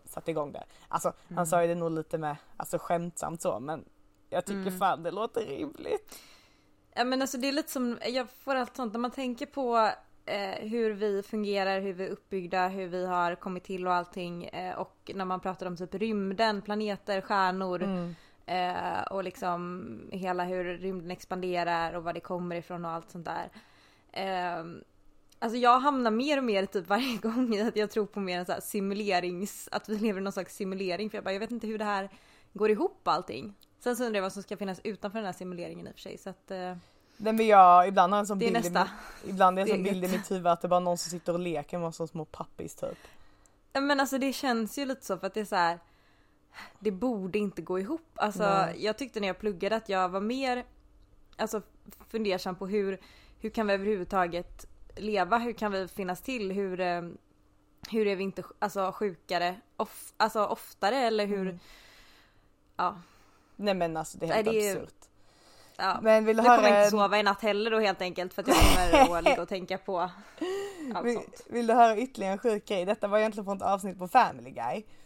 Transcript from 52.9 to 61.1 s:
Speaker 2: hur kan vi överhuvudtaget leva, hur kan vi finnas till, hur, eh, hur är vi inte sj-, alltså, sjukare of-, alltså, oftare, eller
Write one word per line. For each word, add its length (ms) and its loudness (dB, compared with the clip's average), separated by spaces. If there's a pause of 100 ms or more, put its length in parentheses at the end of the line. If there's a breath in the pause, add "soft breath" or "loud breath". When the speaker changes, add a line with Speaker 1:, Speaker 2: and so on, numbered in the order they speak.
Speaker 2:
hur 100 -6
kan 180 -2
vi 60 4
överhuvudtaget 920 -2 (300)
leva, 420 0
hur 160 -2
kan 180 -4
vi 160 -2
finnas 340 -6
till, 300 -4
hur, 280 -4
eh, 220 0 (880)
hur 180 2
är 80 2
vi 80 -2
inte 180 -4
sj-, 180 -12
alltså, 320 -2
sjukare 640 -2 (220)
of-, 400 -8
alltså, 280 2
oftare, 520 -2
eller 280 2